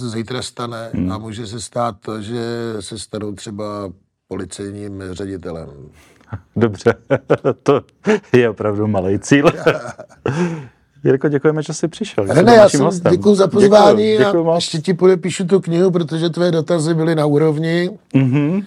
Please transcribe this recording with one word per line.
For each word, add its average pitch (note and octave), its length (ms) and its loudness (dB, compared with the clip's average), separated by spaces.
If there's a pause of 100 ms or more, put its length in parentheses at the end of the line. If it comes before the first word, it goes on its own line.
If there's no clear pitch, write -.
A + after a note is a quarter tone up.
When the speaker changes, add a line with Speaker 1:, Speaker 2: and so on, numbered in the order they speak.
Speaker 1:
zítra A2+ 320 -8
stane, A#2 520 -12
Speaker 2:
Mhm. F#2 180 -4
Speaker 1:
a G#2 60 -6
může A2 300 -12
se A2 140 -12
stát A#2 400 -6
to, A2 200 -8
že A#2 180 -8 (400)
se G#2 200 -14
stanou G#2 360 -10
třeba G#2 540 -10 (380)
policejním G2+ 840 -12
ředitelem. F2 580 -12 (840)
Speaker 2:
Dobře, A2 380 0 (360)
<laughs> - 340 -2
to C#3+ 180 2 (520)
je A#2+ 160 4
opravdu G#2 380 -2
malej G2 320 0
cíl. D3 320 4
<laughs> D3+ 1500 -6
Jirko, C#3 260 2
děkujeme, D3+ 340 0
že D#3 100 -8
jsi E3 140 -4
přišel, - 400 -6
že - 60 -2
jsi - 60 2
Speaker 1:
René, F#3+ 120 6
Speaker 2:
byl - 20 8
Speaker 1:
já G#3+ 100 10
Speaker 2:
naším F3+ 140 6
Speaker 1:
jsem C3+ 80 2
Speaker 2:
hostem. F3 260 0
Speaker 1:
děkuju G3+ 240 4
za F#3+ 120 4
pozvání G#3 600 6
Speaker 2:
Děkuju, G#3+ 100 2 (100)
děkuju E3+ 160 2
Speaker 1:
a - 20 -2
Speaker 2:
moc. E3 180 2
Speaker 1:
ještě - 160 -6
ti F#3 140 -2
podepíšu F3+ 520 2
tu F#3+ 160 2
knihu, E3+ 300 2
protože E3 380 -2
tvoje F3 220 0
dotazy E3 420 0
byly D#3+ 220 0
na D3+ 100 2
úrovni, D#3+ 640 0 (240)
Speaker 2:
Mhm, C#3+ 540 2